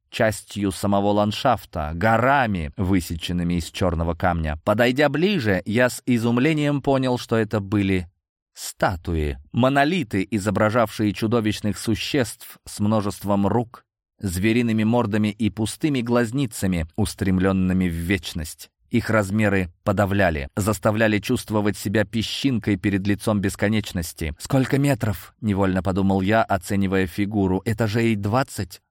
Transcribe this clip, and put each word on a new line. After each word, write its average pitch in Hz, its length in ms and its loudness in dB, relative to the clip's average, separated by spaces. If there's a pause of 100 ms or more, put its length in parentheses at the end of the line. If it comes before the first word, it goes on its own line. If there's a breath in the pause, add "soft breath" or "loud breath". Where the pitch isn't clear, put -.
частью 104 640 -2
самого 101 360 0
ландшафта, 104 840 0
горами, 113 840 2
высеченными 87 800 -2
из 82 160 -4
черного 85 420 -2
камня. 82 500 -2
Подойдя 127 460 2
ближе, 139 560 0
я 120 240 2
с - 160 -10
изумлением 131 760 2
понял, 131 360 2
что - 180 -4
это 110 240 0
были 95 500 0 (440)
статуи, 82 880 -4 (120)
монолиты, 139 760 2
изображавшие 107 840 0
чудовищных 107 680 -2
существ - 880 -4
с - 140 -12
множеством 101 680 0
рук, 113 360 -2 (360)
звериными 110 680 2
мордами 107 420 2
и 107 220 -2
пустыми 123 520 -2
глазницами, 117 920 -2
устремленными 92 960 2
в 82 40 -2
вечность. 85 760 -4 (260)
Их 113 140 0
размеры 101 640 2 (100)
подавляли, 95 720 2
заставляли 107 640 2
чувствовать 107 580 0
себя 107 280 0
песчинкой 110 720 -2
перед 98 280 0
лицом 101 360 0
бесконечности. 95 1000 -2
"Сколько 135 380 0
метров?" — 127 640 -2
невольно 95 420 2
подумал 98 380 2
я, 110 220 2
оценивая 98 640 0
фигуру. 98 600 0
"Этажей 113 500 0
двадцать? 104 640 -4 (120)